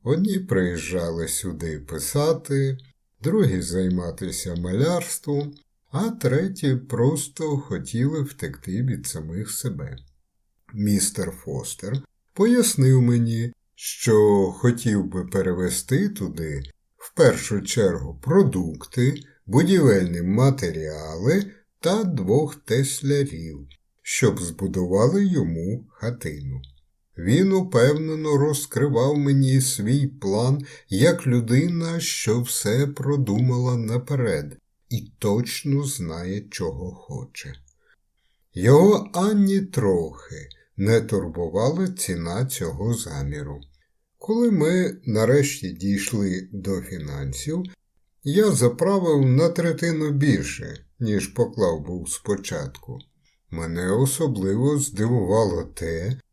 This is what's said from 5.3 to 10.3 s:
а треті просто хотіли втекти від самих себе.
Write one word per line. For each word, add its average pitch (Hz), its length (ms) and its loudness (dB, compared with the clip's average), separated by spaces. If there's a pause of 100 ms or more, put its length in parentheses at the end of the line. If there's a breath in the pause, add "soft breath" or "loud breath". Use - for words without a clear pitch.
а 202 200 -2
треті 143 680 0
просто 139 840 -2
хотіли 135 640 -2
втекти 92 600 -6
від 120 240 -4
самих 82 440 -8
себе. 71 460 -8 (760)